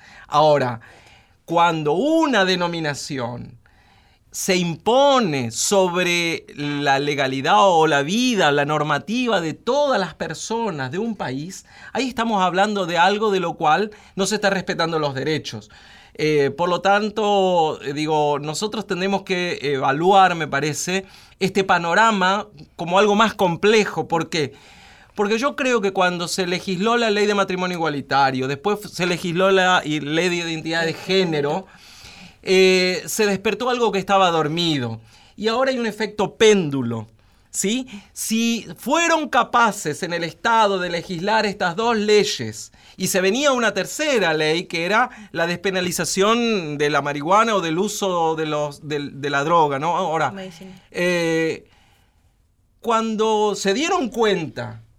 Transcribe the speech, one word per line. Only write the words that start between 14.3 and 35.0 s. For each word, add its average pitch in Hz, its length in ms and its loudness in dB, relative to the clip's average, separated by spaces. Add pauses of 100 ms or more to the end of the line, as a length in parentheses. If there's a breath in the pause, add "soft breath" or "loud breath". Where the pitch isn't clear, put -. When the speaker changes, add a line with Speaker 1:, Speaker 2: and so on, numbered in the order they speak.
Speaker 1:
está 202 160 0
respetando 165 480 -2
los 147 160 -2
derechos. 135 560 -6 (440 loud breath)
Eh, 147 360 2
por 165 180 -2
lo 175 120 0
tanto, 196 1040 2
eh, 131 100 -6
digo, 151 480 0
nosotros 196 480 -6
tenemos 196 340 -2
que 180 400 -4
evaluar, 151 720 4
me 160 140 -4
parece, 156 580 -4 (320 loud breath)
este 190 240 0
panorama 190 880 2 (260)
como 175 240 0
algo 208 160 4
más 214 200 2
complejo. 190 720 2
¿Por 160 220 -2
qué? 147 220 -2 (600 loud breath)
Porque 208 240 0
yo 277 180 -2
creo 254 240 0
que 196 140 -2
cuando 180 340 0
se 185 180 -4
legisló 185 520 -2
la 233 100 0
ley 208 160 2
de 202 100 2
matrimonio 185 440 -2
igualitario, 135 680 0
después 202 320 -4
se 180 260 -6
legisló 180 440 0
la 185 320 4
i-, 151 180 -4
ley 160 280 -2
de 175 80 0
identidad 165 480 -4
de 160 80 -2
género, 170 720 -2 (800 loud breath)
eh, 185 640 4
se 214 200 0
despertó 208 440 -2
algo 240 220 0
que 190 60 0
estaba 190 320 4
dormido. 151 680 -2 (340 soft breath)